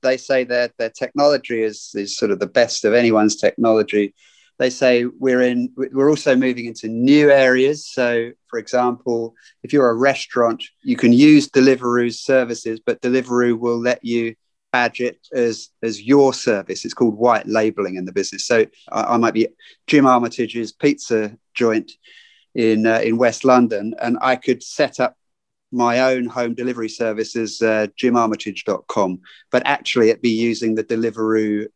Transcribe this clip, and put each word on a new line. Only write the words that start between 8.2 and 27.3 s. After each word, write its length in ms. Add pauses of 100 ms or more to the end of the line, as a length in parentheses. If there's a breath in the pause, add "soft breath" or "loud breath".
for 120
example, 760 (300 soft breath)
if 100
you're 160
a 60
restaurant, 680 (200)
you 120
can 160
use 380
Deliveroo's 720
services, 580
but 220
Deliveroo 560
will 220
let 260
you 300 (360)
badge 300
it 160 (160)
as, 360 (120)
as 180
your 320
service. 540
It's 80
called 240
white 300
labeling 480
in 100
the 80
business. 320
So 220 (240 soft breath)
I, 240
I 20
might 160
be 140 (400 soft breath)
Jim 180
Armitage's 680
pizza 640 (200)
joint 360 (600 soft breath)
in, 320
uh, 140
in 180
West 260
London, 560
and 220
I 140
could 260
set 380
up 180 (540)
my 280
own 260
home 280
delivery 340
service 480